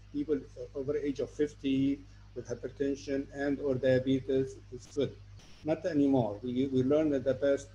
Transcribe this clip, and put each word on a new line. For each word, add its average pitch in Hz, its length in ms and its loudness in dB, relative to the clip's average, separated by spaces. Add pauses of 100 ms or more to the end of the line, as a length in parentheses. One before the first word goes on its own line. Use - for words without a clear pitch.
(120)
people 147 260 0 (360)
over 143 220 -2
age 139 240 -2
of 123 100 -2
fifty 139 720 0 (340)
with 120 140 -10
hypertension 139 840 -4
and 143 280 -2
or 139 140 0
diabetes 131 840 2 (140)
is 123 240 -14
good. 139 180 0 (520)
Not 160 220 -2
anymore. 135 560 4
We, 127 300 0
we 131 100 4
learned 147 320 4
in 131 80 0
the 131 120 2
past 139 400 0